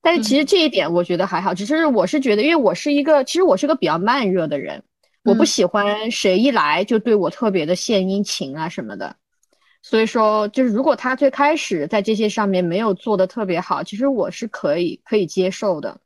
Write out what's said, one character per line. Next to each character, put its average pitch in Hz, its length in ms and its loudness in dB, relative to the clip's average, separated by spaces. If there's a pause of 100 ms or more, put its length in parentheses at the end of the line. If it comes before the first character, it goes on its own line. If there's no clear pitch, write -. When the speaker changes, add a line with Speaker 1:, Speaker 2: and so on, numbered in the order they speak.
Speaker 1:
但 339 120 4
是 294 80 0
其 214 140 2
实 294 80 4
这 370 200 2
一 302 40 2
点 170 240 0
我 175 100 2
觉 175 140 -2
得 185 100 0
还 175 140 -2
好， 202 140 -2
Speaker 2:
嗯。 - 20 -8
Speaker 1:
只 196 80 -8
是 311 220 0
我 214 200 2
是 294 140 -2
觉 240 160 2
得， 208 60 0
因 294 80 2
为 339 60 4
我 214 180 2
是 294 180 -2
一 285 100 2
个， 285 220 4
其 - 100 -10
实 349 80 2
我 269 140 4
是 285 100 -2
个 302 80 2
比 - 120 -2
较 156 100 0
慢 220 340 0
热 180 160 0
的 143 120 -4
人， 73 180 -10
Speaker 2:
嗯。 - 80 -20 (460)
Speaker 1:
我 - 40 6
不 233 100 4
喜 214 200 2
欢 208 460 -2
谁 190 280 2
一 254 120 4
来 170 340 2
就 220 140 0
对 220 160 0
我 185 160 0
特 226 200 -2
别 180 140 0
的 170 120 0
献 190 340 0
殷 202 120 -2
勤 139 340 -8
啊 160 120 -6
什 - 160 -10
么 104 120 -12
的。 95 180 -12 (680)
所 - 200 0
以 220 60 2
说， 214 420 2
就 262 160 0
是 247 60 2
如 214 120 0
果 285 140 2
他 254 180 -4
最 277 160 2
开 294 260 2
始 165 300 -4
在 208 160 0
这 220 120 0
些 214 140 0
上 208 200 -2
面 185 160 0
没 170 140 0
有 214 160 0
做 233 220 -2
得 185 100 2
特 214 200 -6
别 175 140 -2
好， 147 220 -4
其 196 140 -12
实 247 120 -2
我 226 220 -2
是 - 180 -12
可 151 300 -2
以， 175 260 -4
可 - 120 -2
以 196 100 2
接 185 240 0
受 185 300 -4
的。 107 240 -10